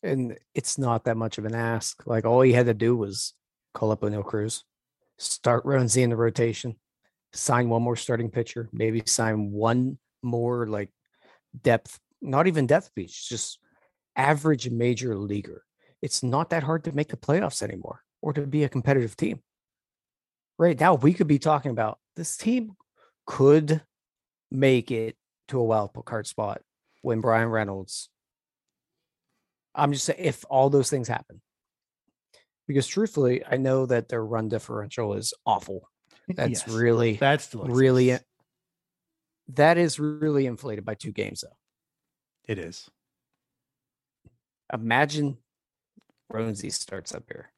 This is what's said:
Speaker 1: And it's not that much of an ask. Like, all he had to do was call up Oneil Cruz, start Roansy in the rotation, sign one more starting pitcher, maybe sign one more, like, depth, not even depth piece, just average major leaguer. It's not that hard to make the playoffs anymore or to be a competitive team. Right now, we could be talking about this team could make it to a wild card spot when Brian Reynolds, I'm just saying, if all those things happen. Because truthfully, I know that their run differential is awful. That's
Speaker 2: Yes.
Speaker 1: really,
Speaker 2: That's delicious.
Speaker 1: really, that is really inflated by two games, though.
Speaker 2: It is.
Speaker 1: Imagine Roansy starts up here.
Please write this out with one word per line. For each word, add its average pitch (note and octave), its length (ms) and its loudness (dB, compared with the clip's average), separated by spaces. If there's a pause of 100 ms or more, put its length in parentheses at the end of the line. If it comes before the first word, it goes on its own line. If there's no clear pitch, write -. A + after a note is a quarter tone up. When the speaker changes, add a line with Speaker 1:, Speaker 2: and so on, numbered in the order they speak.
Speaker 1:
And C3 340 -4 (160)
it's - 240 -4
not A#2+ 260 0
that A2+ 120 0
much A2+ 220 -4
of G#2+ 80 -6
an A2 80 -4
ask. A#2 520 -4
Like, A2 180 0
all A#2+ 180 6
he C3 100 8
had A#2+ 140 6
to A#2 80 2
do A#2 220 2
was G2+ 380 -6 (400)
call A2 160 -2
up G#2+ 120 -2
Oneil G#2 220 -2
Cruz, G#2+ 400 -6 (540)
start - 460 0
Roansy B2+ 380 2
in A#2+ 80 2
the A#2 60 -2
rotation, A#2 600 -2 (560)
sign B2 380 0
one A#2 120 2
more A#2+ 140 0
starting A#2 340 -4
pitcher, A#2 420 -6
maybe A2+ 340 -2
sign G#2+ 460 0
one A#2+ 440 0 (260)
more, A#2+ 440 -4
like, G#2 240 -6 (720)
depth, - 380 0 (200)
not C#3 260 2
even D#3 200 2
depth D#3 280 2
piece, - 320 -12
just - 320 -10 (580)
average C#3+ 520 2
major A#2+ 480 -2
leaguer. G2+ 480 -6 (380)
It's - 200 -4
not C3+ 280 -2
that E3 140 -2
hard D#3 200 -2
to D#3+ 80 -6
make D3 160 -2
the - 80 -10
playoffs - 460 -2
anymore - 400 -10 (180)
or D3 140 -4
to D3 80 -4
be C#3+ 220 0
a C#3 40 0
competitive B2+ 480 0
team. - 240 -4 (1160)
Right E3+ 200 4
now, E3+ 160 6
we D3 200 4
could F3 120 0
be D3 120 4
talking D3 320 0
about A2 280 -4 (180)
this E3 200 -10
team A3+ 400 -4 (480)
could D3+ 580 4 (680)
make C3 400 4
it A2+ 260 -6 (320)
to C3+ 100 -4
a A#2+ 60 2
wild A2 280 0 (120)
card G#2+ 220 -8
spot G#2+ 340 -8 (400)
when A#2 220 -2
Brian A2+ 260 2
Reynolds, G2 640 -6 (1600)
I'm C#3+ 200 2
just C3+ 100 -6
saying, - 180 -4
if D#3+ 280 -2
all C3+ 180 6
those C#3 220 4
things B2+ 180 -4
happen. - 320 -8 (1300)
Because C3+ 180 2
truthfully, D3 580 0
I - 120 -2
know C3 300 2
that A#2+ 240 0
their A#2 120 -4
run A2 280 -4
differential A2 640 -6
is G2+ 180 -6 (140)
awful. G2+ 420 -4 (400)
That's C3 380 -4
Speaker 2:
Yes. - 20 -14
Speaker 1:
really, A#2 460 2
Speaker 2:
That's C#3 340 2
delicious. A#2+ 260 -6
Speaker 1:
really, B2+ 440 6 (1300)
that D3 300 6
is E3+ 200 2
really D3+ 480 0
inflated A2 380 -8
by G#2+ 100 -6
two - 160 -12
games, G2+ 300 -8
though. - 160 -16 (880)
Speaker 2:
It G#2+ 120 -6
is. E2+ 300 -14 (1800)
Speaker 1:
Imagine C#3 680 0 (920)
Roansy A2 380 -6
starts - 440 -10
up - 140 -12
here. - 300 -18